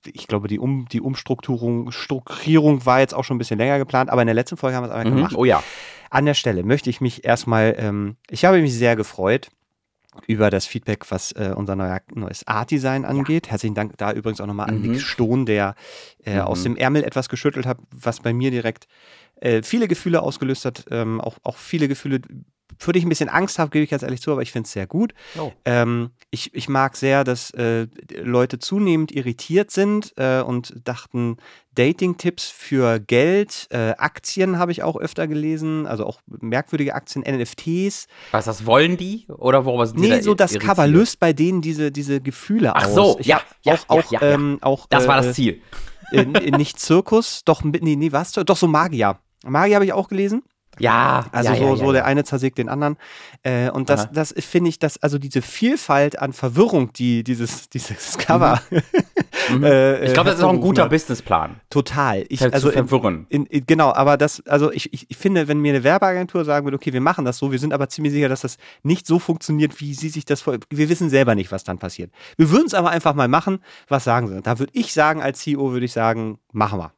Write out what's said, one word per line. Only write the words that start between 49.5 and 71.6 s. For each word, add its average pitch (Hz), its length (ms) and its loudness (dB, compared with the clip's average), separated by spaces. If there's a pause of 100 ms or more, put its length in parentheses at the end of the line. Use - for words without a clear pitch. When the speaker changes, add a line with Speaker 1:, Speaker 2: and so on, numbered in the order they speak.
Speaker 1:
habe 202 100 4
ich 190 80 0
auch 196 160 -2
gelesen. 202 340 -2 (360)
Speaker 2:
Ja, 117 540 2
Speaker 1:
Also 117 200 0
Speaker 2:
ja, 110 60 2
Speaker 1:
so, 131 60 2
Speaker 2:
ja, 135 80 4
ja, 131 40 2
Speaker 1:
so 131 120 0
Speaker 2:
ja. 139 40 4
Speaker 1:
der 131 140 2
eine 139 180 2
zersägt 131 320 -4
den 117 140 -4
anderen. 147 260 -2 (460)
Äh, 127 280 0
und 131 200 -2
das, 113 160 2
Speaker 2:
Aha. - 80 -12
Speaker 1:
das 156 240 -2
finde 170 320 0
ich, - 80 -8
dass, 156 240 -2
also 143 160 0
diese 139 240 -2
Vielfalt 147 760 0
an 135 140 -4
Verwirrung, 135 600 2
die 120 280 0
dieses, 117 460 -6
<laughs> - 60 -20
dieses - 420 -8
Cover, 156 540 2
Speaker 2:
Mhm. - 880 -2
Mhm. 139 60 2
Speaker 1:
<laughs> - 0 -
äh, 135 420 4
Speaker 2:
Ich 127 80 2
glaub, 156 100 4
das 185 120 2
ist 170 40 -2
auch 185 80 4
ein 185 60 4
Speaker 1:
hervorgerufen 175 60 0
Speaker 2:
guter 180 240 4
Speaker 1:
hat. 131 60 -2
Speaker 2:
Businessplan. 117 800 -2
Speaker 1:
Total. 131 600 0
Ich, 127 100 -4
Speaker 2:
Halt 127 120 2
zu - 20 -8
Speaker 1:
also 139 160 2
in, 139 180 0
Speaker 2:
verwirren. 104 400 0
Speaker 1:
in, 143 160 0
in, 135 220 -4
genau, 156 260 6
aber 143 240 4
das, 147 300 0
also 147 260 2
ich, - 220 -8
ich, - 160 -14
ich - 80 -14
finde, 185 280 2
wenn 147 120 0
mir 147 160 2
eine 127 100 0
Werbeagentur 180 600 2
sagen 147 180 0
würde, 139 120 -2
"Okay, 135 180 -4
wir 127 80 0
machen 156 240 2
das 123 100 -2
so, 139 160 -2
wir 131 60 -2
sind 147 160 -2
aber 139 160 -2
ziemlich 151 240 -2
sicher, 143 160 2
dass 135 100 -2
das - 160 -8 (260)
nicht 170 240 0
so 170 120 4
funktioniert, 151 600 -2
wie 147 140 -10
sie 139 160 -8
sich 156 160 -8
das 143 160 -2
vor-, 131 160 -4 (140)
wir 151 180 0
wissen 170 220 0
selber 131 240 6
nicht, 95 180 -4
was 95 120 -8